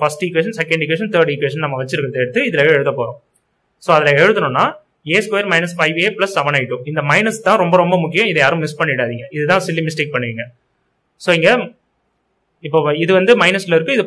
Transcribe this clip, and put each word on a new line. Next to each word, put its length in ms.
first 260
equation, 340
second 240
equation, 300
third 200
equation 320
நம்ம 140
வச்சிருக்கிறத 440
எடுத்து 260
இதுல 260
எழுத 240
போறோம். 180
So, 120
அதுல 160
எழுதணும்னா, 420
ஏ 120
ஸ்கொயர் 260
மைனஸ் 260
ஃபைவ் 260
ஏ 40
பிளஸ் 200
செவன் 220
ஐ 100
டூ. 80
இந்த 200
minus 380
தான் 160
ரொம்ப, 180
ரொம்ப 220
முக்கியம். 260
இதை 140
யாரும் 200
miss 160
பண்ணிடாதீங்க. 460
இதுதான் 300
silly 220
mistake 280
பண்ணுவீங்க. 280
So, 40
இங்க 120
இப்போ 120
இது 160
வந்து 220
மைனஸ்ல 360
இருக்கு, 200
இது 100